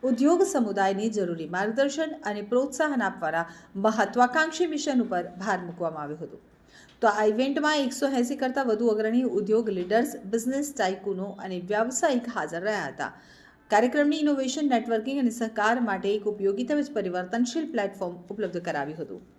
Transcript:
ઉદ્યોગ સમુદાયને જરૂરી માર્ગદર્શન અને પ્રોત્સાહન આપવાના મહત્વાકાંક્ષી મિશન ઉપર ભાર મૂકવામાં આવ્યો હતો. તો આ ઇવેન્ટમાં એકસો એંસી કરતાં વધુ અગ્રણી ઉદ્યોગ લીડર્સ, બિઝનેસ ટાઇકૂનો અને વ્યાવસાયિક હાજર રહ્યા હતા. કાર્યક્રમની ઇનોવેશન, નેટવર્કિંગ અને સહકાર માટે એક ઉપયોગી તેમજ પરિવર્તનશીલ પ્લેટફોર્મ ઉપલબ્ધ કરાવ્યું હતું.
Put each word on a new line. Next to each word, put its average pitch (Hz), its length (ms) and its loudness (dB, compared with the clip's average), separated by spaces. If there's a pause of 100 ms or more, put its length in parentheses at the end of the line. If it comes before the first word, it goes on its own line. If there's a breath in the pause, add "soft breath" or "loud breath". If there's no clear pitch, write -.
ઉદ્યોગ 269 380 4
સમુદાયને 202 680 2
જરૂરી 175 400 -2
માર્ગદર્શન 269 640 0 (100)
અને 208 160 -4
પ્રોત્સાહન 269 600 0
આપવાના 170 440 -2 (300 loud breath)
મહત્વાકાંક્ષી 247 920 2
મિશન 294 340 0
ઉપર 180 220 0
ભાર 185 420 -4
મૂકવામાં 165 380 -6
આવ્યો 151 180 -8
હતો. - 160 -12 (640 loud breath)
તો 233 60 6
આ 208 160 4
ઇવેન્ટમાં 277 540 2
એકસો 277 300 0
એંસી 262 280 0
કરતાં 262 300 0
વધુ 233 220 2
અગ્રણી 220 360 2
ઉદ્યોગ 214 460 2
લીડર્સ, 190 460 0 (100)
બિઝનેસ 247 520 -2
ટાઇકૂનો 190 460 -2
અને 190 360 -8
વ્યાવસાયિક 233 600 0 (140)
હાજર 165 260 -4
રહ્યા 196 260 -2
હતા. 131 240 -6 (580 loud breath)
કાર્યક્રમની 294 480 4
ઇનોવેશન, 285 520 0
નેટવર્કિંગ 233 500 0
અને 247 100 4
સહકાર 220 500 0
માટે 196 300 0
એક 208 180 0
ઉપયોગી 202 360 0
તેમજ 294 300 -2
પરિવર્તનશીલ 214 800 -2
પ્લેટફોર્મ 196 440 -4 (140)
ઉપલબ્ધ 190 320 -4
કરાવ્યું 151 360 -4
હતું. 98 240 -10 (180)